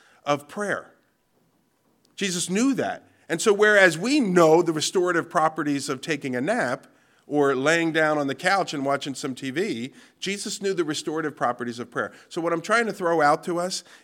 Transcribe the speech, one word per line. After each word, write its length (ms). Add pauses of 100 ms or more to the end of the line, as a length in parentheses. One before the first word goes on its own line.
(240)
of 240
prayer. 460 (1200)
Jesus 340
knew 260
that. 340 (180)
And 140
so 100
whereas 460
we 240
know 400
the 100
restorative 580
properties 600
of 100
taking 380
a 20
nap 480 (400)
or 280
laying 360
down 260
on 80
the 80
couch 400
and 100
watching 300
some 220
T 160
V, 400 (280)
Jesus 420
knew 120
the 100
restorative 520
properties 420
of 140
prayer. 200 (160)
So 140
what 120
I'm 80
trying 260
to 60
throw 280
out 220
to 160
us 240 (200)